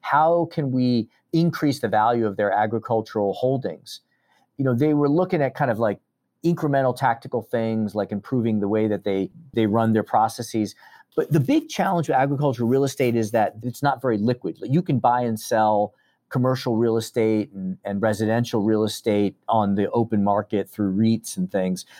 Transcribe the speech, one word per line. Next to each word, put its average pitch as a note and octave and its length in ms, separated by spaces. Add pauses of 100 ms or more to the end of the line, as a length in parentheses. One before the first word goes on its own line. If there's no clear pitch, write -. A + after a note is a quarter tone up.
how E3 500
can C#3+ 200
we B2 360 (240)
increase D#3+ 480
the A2+ 100
value A2+ 360
of G2 120
their G2+ 140
agricultural G#2+ 800
holdings? B2+ 680 (560)
You C3+ 80
know, C3 80
they D3 220
were C#3+ 140
looking F3 340
at C3 100
kind C#3 160
of, A2 80
like, G#2+ 220 (440)
incremental C#3 500
tactical A#2+ 480
things, A2 540
like G2+ 160
improving A2 480
the G2+ 80
way G#2+ 180
that G#2 200
they, G2 260 (220)
they A2+ 120
run A2 280
their G#2+ 100
processes. A2 720 (400)
But - 160
the D#3+ 80
big D#4 300
challenge F3 400
with C#3 80
agricultural C3+ 500
real C3+ 160
estate C3 320
is A2 160
that G#2+ 320
it's B2 180
not C3+ 200
very A#2+ 160
liquid. G#2+ 420
Like, G#2 100
you D3 120
can C#3+ 180
buy B2 220
and A2+ 180
sell G#2+ 540 (340)
commercial B2+ 480
real A2+ 220
estate A2 560
and, F#2+ 320
and G2+ 160
residential A2 600
real G#2+ 220
estate G#2 540 (100)
on G#2 280
the G2+ 160
open A2+ 300
market G2+ 480
through G2+ 220
reits A2 460
and F#2 120
things, F#2 360 (140)